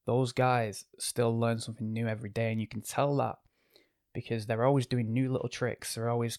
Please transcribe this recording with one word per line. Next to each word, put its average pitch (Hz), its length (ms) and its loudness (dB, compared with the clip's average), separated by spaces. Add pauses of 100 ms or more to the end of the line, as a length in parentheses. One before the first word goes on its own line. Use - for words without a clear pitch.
those 120 280 2
guys 123 540 0 (120)
still 117 400 0
learn 117 220 2
something 113 320 -6
new 113 160 -2
every 107 220 -4
day, 113 200 0
and 110 100 0
you 107 60 -2
can 107 160 -8
tell 143 340 0
that 123 220 -2 (760)
because 113 320 -4
they're 113 180 2
always 135 220 4
doing 117 260 0
new 127 180 2
little 127 180 0
tricks, - 460 -4
they're 117 160 -2
always 117 280 0